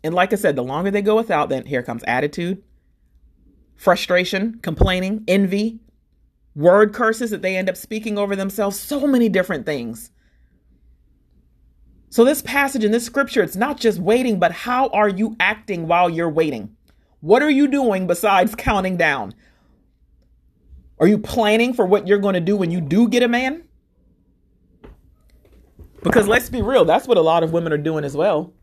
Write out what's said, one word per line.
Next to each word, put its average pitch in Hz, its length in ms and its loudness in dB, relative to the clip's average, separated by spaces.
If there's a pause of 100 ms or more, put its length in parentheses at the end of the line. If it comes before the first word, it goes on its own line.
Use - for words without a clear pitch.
And 165 100 -4
like 190 180 2
I 202 40 0
said, 165 180 0
the 127 80 -2
longer 151 280 -4
they 202 120 -2
go 214 140 2
without, 202 320 0
then 131 180 -6
here 127 160 -4
comes 117 240 -10
attitude, 147 560 -4 (1120)
frustration, 190 880 0
complaining, 185 640 0
envy, 202 540 0 (760)
word 196 380 6
curses 220 380 -2
that 202 120 -6
they 185 140 -2
end 190 120 -2
up 185 80 -4
speaking 214 400 -8
over 202 200 -2
themselves, 196 420 -4
so 285 300 -4
many 240 200 4
different 180 380 -2
things. 120 460 -8 (2000)
So 233 140 4
this 285 180 2
passage 277 420 -2
in 208 80 2
this 233 140 -2
scripture, 254 360 0
it's - 140 -4
not 269 240 -4
just 208 180 0
waiting, 226 400 0
but 175 140 2
how 247 360 -2
are 208 200 2
you 214 320 -4
acting 185 480 -2
while 175 200 4
you're 165 220 -2
waiting? 143 460 -4 (440)
What 208 220 4
are 302 80 2
you 285 160 4
doing 233 400 0
besides 190 480 2
counting 190 420 -2
down? 139 380 -2 (1600)
Are 165 100 4
you 214 100 4
planning 226 540 0
for 233 120 0
what 185 220 2
you're 202 120 2
gonna 196 200 0
do 185 180 0
when 180 140 0
you 175 100 -2
do 185 280 2
get 240 160 2
a 240 40 2
man? 262 360 -2 (2500)
Because 220 260 2
let's 240 200 2
be 240 140 -4
real, 226 220 4
that's 175 240 2
what 214 100 4
a 160 40 4
lot 165 200 4
of 160 100 -2
women 165 200 -2
are 147 60 0
doing 156 260 -4
as 139 120 -8
well. 175 360 -2 (100)